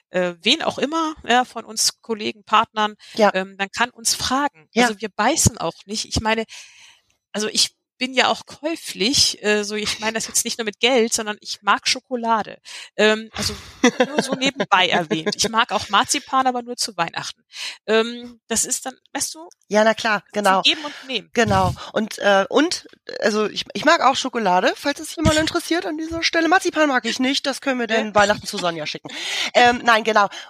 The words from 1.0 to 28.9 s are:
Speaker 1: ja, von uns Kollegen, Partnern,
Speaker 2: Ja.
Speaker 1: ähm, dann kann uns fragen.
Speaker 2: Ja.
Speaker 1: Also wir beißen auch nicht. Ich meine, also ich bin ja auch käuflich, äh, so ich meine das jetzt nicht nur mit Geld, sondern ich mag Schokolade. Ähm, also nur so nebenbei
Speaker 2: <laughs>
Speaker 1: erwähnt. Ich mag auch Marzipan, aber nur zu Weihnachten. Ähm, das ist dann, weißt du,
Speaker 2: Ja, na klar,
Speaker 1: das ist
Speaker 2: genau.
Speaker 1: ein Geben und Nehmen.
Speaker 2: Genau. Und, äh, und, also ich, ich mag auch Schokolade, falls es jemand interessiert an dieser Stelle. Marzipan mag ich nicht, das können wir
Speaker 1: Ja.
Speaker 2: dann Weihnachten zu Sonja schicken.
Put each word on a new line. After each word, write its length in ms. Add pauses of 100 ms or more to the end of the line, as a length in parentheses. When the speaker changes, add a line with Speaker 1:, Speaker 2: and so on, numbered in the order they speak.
Speaker 1:
ja, 200
von 180
uns 380
Kollegen, 420
Partnern, 500 (200)
Speaker 2:
Ja. 180
Speaker 1:
ähm, 240
dann 140
kann 200
uns 240
fragen. 580
Speaker 2:
Ja. 160
Speaker 1:
Also 120
wir 80
beißen 480
auch 180 (120)
nicht. 200
Ich 140
meine, 240 (880)
also 160
ich 260 (240)
bin 140
ja 160
auch 160
käuflich, 1000
äh, 220
so 100
ich 260
meine 140
das 140
jetzt 160
nicht 140
nur 80
mit 140
Geld, 340
sondern 260
ich 220
mag 260
Schokolade. 680 (360)
Ähm, 380
also 220 (520)
nur 160
so 120
nebenbei 560
Speaker 2:
<laughs> 400
Speaker 1:
erwähnt. 40
Ich 140
mag 240
auch 160
Marzipan, 580
aber 160
nur 140
zu 220
Weihnachten. 440 (440)
Ähm, 520 (100)
das 180
ist 180
dann, 100 (200)
weißt 200
du, 140 (200)
Speaker 2:
Ja, 140
na 120
klar, 260
Speaker 1:
das 60
ist 80
Speaker 2:
genau. 240
Speaker 1:
ein 60
Geben 200
und 100 (120)
Nehmen. 260
Speaker 2:
Genau. 420 (200)
Und, 240
äh, 320
und, 360 (340)
also 280
ich, 240
ich 140
mag 160
auch 120
Schokolade, 600
falls 240
es 160
jemand 220
interessiert 480
an 100
dieser 260
Stelle. 260
Marzipan 420
mag 160
ich 120
nicht, 280
das 160
können 180
wir 80
Speaker 1:
Ja. 80
Speaker 2:
dann 180
Weihnachten 320
zu 120
Sonja 280
schicken. 220